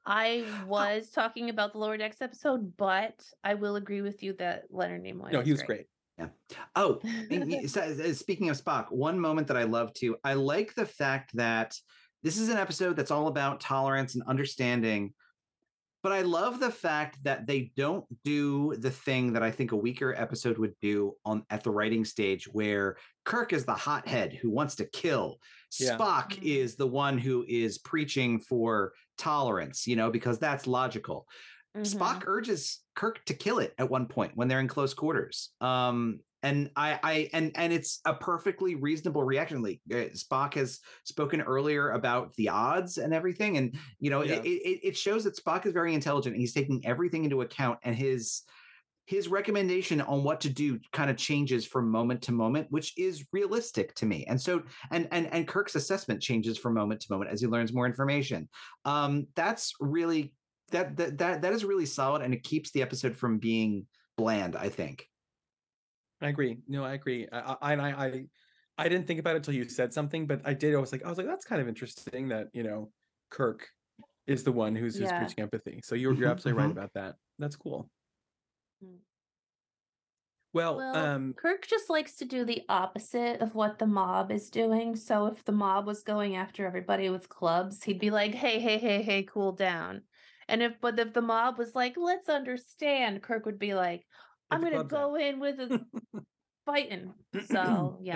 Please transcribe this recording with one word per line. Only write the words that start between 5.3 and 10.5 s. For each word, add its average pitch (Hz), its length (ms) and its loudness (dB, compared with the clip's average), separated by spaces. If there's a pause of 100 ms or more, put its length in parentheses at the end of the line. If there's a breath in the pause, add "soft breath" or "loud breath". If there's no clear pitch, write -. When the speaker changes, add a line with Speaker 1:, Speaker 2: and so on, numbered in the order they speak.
Speaker 2:
No, 147 60 4
Speaker 1:
was 123 80 2
Speaker 2:
he 147 60 4
was 143 100 2
Speaker 1:
great. - 240 -4 (320)
Speaker 2:
great. - 0 -
Speaker 3:
Yeah. 82 100 -8 (460 loud breath)
Oh, - 280 2
and 226 260 -6
Speaker 1:
<laughs> - 220 -2
Speaker 3:
y-, 262 160 -2
so, 180 160 -2
uh, 156 320 -2
speaking 185 360 0
of 135 100 -2
Spock, 135 300 0
one 156 300 2
moment 156 280 2
that 127 80 2
I 120 80 4
love 113 300 0
too, 117 300 0
I 139 100 2
like 143 400 2